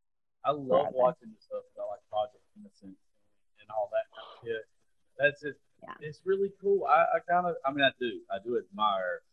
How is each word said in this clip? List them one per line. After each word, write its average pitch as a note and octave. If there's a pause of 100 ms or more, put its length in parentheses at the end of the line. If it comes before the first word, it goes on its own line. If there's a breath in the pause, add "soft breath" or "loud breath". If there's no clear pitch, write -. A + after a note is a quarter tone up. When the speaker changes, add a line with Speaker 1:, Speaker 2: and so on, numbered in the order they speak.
(440)
Speaker 1:
I C3
Speaker 2:
Where C3
Speaker 1:
love A2+
Speaker 2:
are -
they? B2+
Speaker 1:
watching B2
the G#2+
stuff G#2 (100)
about, G#2
like, G2+
Project G#2 (140)
Innocence G2 (640)
and G#2
all G#2+
that A2
kind -
of -
shit. A2+ (540)
That's C#3+
just, C#3+ (220)
Speaker 2:
Yeah. -
Speaker 1:
it's D3+
really G3
cool. G3
I, D3
I E3
kinda, F3 (100)
I C#3
mean, C#3+
I C3
do. A2 (100)
I G2
do A#2+
admire F#2+ (100)